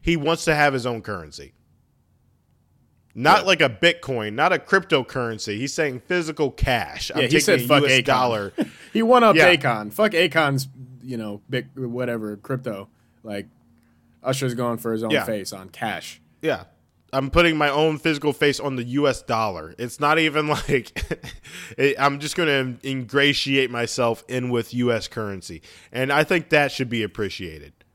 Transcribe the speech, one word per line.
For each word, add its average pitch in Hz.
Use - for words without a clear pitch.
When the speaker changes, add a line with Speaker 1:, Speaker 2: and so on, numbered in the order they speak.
Speaker 1:
he 170
wants 160
to 160
have 147
his 123
own 120
currency. 90
Not 156
Speaker 2:
Yeah. 180
Speaker 1:
like 175
a 143
Bitcoin, 120
not 151
a 175
cryptocurrency. 120
He's 131
saying 135
physical 156
cash. 113
I'm 156
Speaker 2:
Yeah, -
he 120
Speaker 1:
taking -
Speaker 2:
said, 165
Speaker 1:
a 117
Speaker 2:
"Fuck 143
Speaker 1:
U 139
S 131
Speaker 2:
Akon." 127
Speaker 1:
dollar. 120
Speaker 2:
<laughs> -
He 220
one-upped 226
Speaker 1:
Yeah. 160
Speaker 2:
Akon. 117
Fuck 214
Akon's, 156
you 123
know, 104
big, 123
whatever, 120
crypto. 117
Like, 101
Usher's 131
going 120
for 113
his 110
own 113
Speaker 1:
Yeah. 147
Speaker 2:
face 104
on 95
cash. -
Speaker 1:
Yeah. 127
I'm 135
putting 170
my 151
own 151
physical 147
face 143
on 135
the 123
U 135
S 127
dollar. 101
It's 123
not 147
even 156
<laughs> -
like, 143
it, 139
I'm 139
just 147
gonna 139
ingratiate 135
myself 117
in 127
with 120
U 120
S 110
currency. 98
And 131
I 151
think 175
that 147
should 131
be 117
appreciated. 90